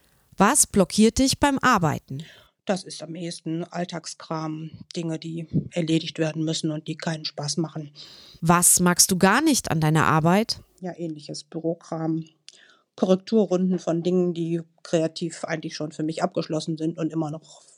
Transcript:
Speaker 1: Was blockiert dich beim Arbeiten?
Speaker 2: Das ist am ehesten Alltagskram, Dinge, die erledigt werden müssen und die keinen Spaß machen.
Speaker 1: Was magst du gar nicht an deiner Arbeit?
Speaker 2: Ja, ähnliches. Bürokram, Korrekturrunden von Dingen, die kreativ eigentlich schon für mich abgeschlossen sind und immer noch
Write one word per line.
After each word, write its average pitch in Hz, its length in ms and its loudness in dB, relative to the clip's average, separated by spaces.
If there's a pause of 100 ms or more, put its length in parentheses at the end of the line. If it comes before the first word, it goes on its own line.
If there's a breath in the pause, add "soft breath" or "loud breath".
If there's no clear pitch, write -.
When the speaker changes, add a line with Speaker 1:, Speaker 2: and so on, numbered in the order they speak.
(380)
Speaker 1:
Was 226 300 4
blockiert 214 500 4
dich 262 220 2
beim 285 180 2
Arbeiten? 160 680 0 (420 soft breath)
Speaker 2:
Das 185 180 -2
ist - 180 -14
am 160 140 -12
ehesten 170 480 -8
Alltagskram, 160 1080 -8 (260)
Dinge, 165 220 -6
die 165 300 -12 (240)
erledigt 165 480 -2
werden 156 260 -2
müssen 160 240 -2
und 156 180 -8
die 156 100 -8
keinen 156 280 -6
Spaß - 320 -6
machen. 151 320 -6 (520 loud breath)
Speaker 1:
Was 175 380 4
magst 175 300 4
du 185 80 0
gar 196 240 4
nicht 311 300 2
an 160 100 0
deiner 156 240 4
Arbeit? 165 560 2 (200)
Speaker 2:
Ja, 180 140 -10
ähnliches. 156 500 -10
Bürokram, 160 800 -4 (720 soft breath)
Korrekturrunden 185 840 2
von 170 240 -2
Dingen, 180 320 2
die 165 260 -2 (220)
kreativ 160 600 -2
eigentlich 165 300 0
schon 156 180 -6
für 156 100 -6
mich 160 180 -2
abgeschlossen 165 560 -2
sind 165 220 -4
und 156 120 -2
immer 156 200 -2
noch - 320 -16 (140)